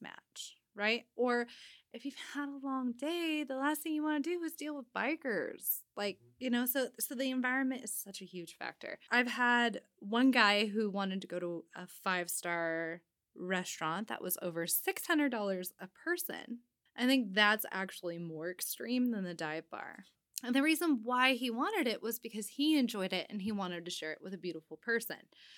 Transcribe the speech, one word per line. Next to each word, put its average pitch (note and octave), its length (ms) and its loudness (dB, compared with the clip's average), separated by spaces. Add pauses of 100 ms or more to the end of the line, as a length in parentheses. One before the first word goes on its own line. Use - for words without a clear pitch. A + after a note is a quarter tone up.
match, - 560 -14 (180)
right? G#3+ 300 0 (100)
Or A#3+ 320 2 (460)
if A#3 120 -12
you've C#4 100 -6 (180)
had C#4+ 160 -4
a C#4 160 -8
long C4 260 0
day, D4+ 560 0
the C4 80 -4
last D4 260 2
thing D#4+ 120 -2
you D4+ 100 0
wanna D4+ 160 2
do E4+ 240 0
is D#4+ 100 -4
deal D4 220 -6
with C4 180 -10
bikers. A3 840 -2 (160)
Like, G3+ 240 -4 (180)
you B3+ 120 -2
know, A#3+ 160 2
so, B3+ 240 0 (100)
so - 160 -4
the C4 160 0
environment B3+ 520 0
is - 100 -6
such - 280 -10
a F#3+ 40 -12
huge F3 320 -12
factor. - 420 -8 (100)
I've A#3+ 220 4
had A#3+ 500 4 (180)
one A#3 320 6
guy G#3+ 340 8
who G#3+ 240 0
wanted F#3+ 320 0
to F#3 60 -10
go F3+ 120 -4
to F3 240 -4 (120)
a F3+ 120 -12
five-star E3+ 1120 -2 (340)
restaurant F3+ 720 -2
that - 120 -4
was F3+ 200 -4
over E3+ 260 -2
six - 400 -2
hundred D4 220 4
dollars G3 500 -2
a F#3+ 80 -12
person. - 720 -6 (380)
I B3 80 0
think B3+ 280 4
that's G#3 380 6
actually F#3 460 -6
more E3 340 -6
extreme B3 600 0
than G#3 120 -2
the F3 100 -4
dive D#3+ 360 -4
bar. - 340 -12 (400)
And B3 120 0
the C#4 80 4
reason D#4 400 4
why B3 300 4
he B3 160 -2
wanted D4 380 0
it A3 140 -2
was A3+ 180 -4
because G#3+ 300 -8
he D4+ 280 4
enjoyed G#3 360 2
it F3+ 160 -2
and G3+ 120 -6
he G#3 100 -2
wanted F3+ 340 -4
to F3 60 -8
share D#3+ 200 -6
it - 100 -10
with F#3+ 120 -12
a F#3 60 -8
beautiful D#3+ 380 -8
person. A3+ 400 -2 (400)